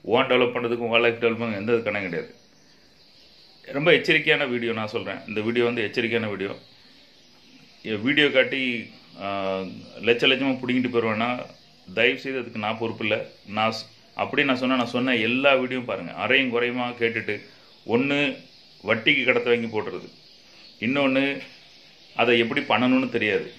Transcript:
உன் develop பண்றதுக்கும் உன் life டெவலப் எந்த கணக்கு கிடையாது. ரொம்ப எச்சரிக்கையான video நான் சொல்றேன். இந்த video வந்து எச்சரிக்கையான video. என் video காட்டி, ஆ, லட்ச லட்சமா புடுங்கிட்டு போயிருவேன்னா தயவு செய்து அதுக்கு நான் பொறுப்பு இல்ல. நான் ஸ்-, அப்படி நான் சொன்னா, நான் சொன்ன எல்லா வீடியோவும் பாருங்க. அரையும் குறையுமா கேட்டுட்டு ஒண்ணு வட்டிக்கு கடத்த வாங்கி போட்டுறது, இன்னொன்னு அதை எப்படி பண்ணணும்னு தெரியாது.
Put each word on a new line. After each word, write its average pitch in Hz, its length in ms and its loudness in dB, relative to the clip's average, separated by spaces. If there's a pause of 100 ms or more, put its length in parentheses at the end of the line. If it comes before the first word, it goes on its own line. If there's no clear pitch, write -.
உன் 117 240 2
develop 127 300 4
பண்றதுக்கும் 120 340 -2
உன் 117 120 4
life 117 240 2
டெவலப் 113 320 0
எந்த 113 220 0
கணக்கு 104 300 -2
கிடையாது. 82 260 -6 (1300)
ரொம்ப 147 300 2
எச்சரிக்கையான 151 560 4
video 117 240 -2
நான் 110 140 -4
சொல்றேன். 98 400 -6
இந்த 107 140 -4
video 117 240 2
வந்து 117 300 0
எச்சரிக்கையான 113 340 0
video. 98 280 -6 (1300)
என் 107 200 -6
video 143 280 4
காட்டி, 123 600 0 (320)
ஆ, 98 360 -2 (460)
லட்ச 104 240 2
லட்சமா 131 300 0
புடுங்கிட்டு 123 340 0
போயிருவேன்னா 113 500 0 (520)
தயவு 123 240 2
செய்து 135 200 -6
அதுக்கு 113 200 -8
நான் 110 200 -4
பொறுப்பு 113 280 -4
இல்ல. 107 200 0 (200)
நான் 107 240 0
ஸ்-, - 440 -14
அப்படி 131 300 0
நான் 131 120 2
சொன்னா, 127 200 0
நான் 120 100 0
சொன்ன 127 300 0
எல்லா 127 400 2
வீடியோவும் 127 280 -4
பாருங்க. 95 280 -8
அரையும் 127 360 2
குறையுமா 120 420 -2
கேட்டுட்டு 113 500 -4 (460)
ஒண்ணு 139 500 0 (500)
வட்டிக்கு 120 380 2
கடத்த 120 260 2
வாங்கி 113 300 0
போட்டுறது, 92 280 -8 (720)
இன்னொன்னு 135 600 0 (760)
அதை 120 220 4
எப்படி 117 220 2
பண்ணணும்னு 127 480 2
தெரியாது. 104 500 0